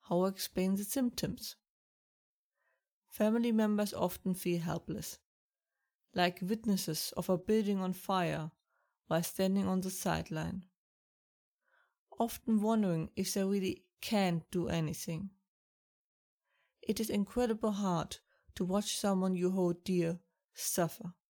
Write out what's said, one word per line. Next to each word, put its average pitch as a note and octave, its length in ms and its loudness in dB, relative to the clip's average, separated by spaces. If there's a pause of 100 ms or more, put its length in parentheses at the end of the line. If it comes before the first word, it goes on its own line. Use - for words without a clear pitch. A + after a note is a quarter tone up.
How F3+ 180 4
explain F#3+ 500 0
the G3+ 80 -4
symptoms? - 720 -4 (1500)
Family A#3 420 2
members G#3 440 2
often F3+ 400 -2
feel F3 260 -2
helpless, E3 580 -6 (960)
like F3+ 280 2
witnesses F#3+ 720 -2
of F3 140 -2
a F3+ 80 4
building G3+ 420 2
on F#3 140 -2
fire D#3+ 560 -2 (580)
while E3 140 2
standing F#3+ 440 2
on F#3 140 2
the F#3 100 -4
sideline, E3 760 -2 (1600)
often A3+ 400 0
wondering G3+ 540 2
if - 180 -2
they G3 120 0
really G3 400 0 (160)
can't F#3 500 2
do E3+ 160 0
anything. E3 640 -4 (1500)
It G#3 160 -2
is A3 120 -4
incredibly A3 600 0
hard F#3+ 460 0 (400)
to F#3 80 0
watch G3 320 0
someone F#3+ 400 2
you F3+ 160 2
hold F3 320 2
dear F3 340 2 (340)
suffer. - 600 -2 (180)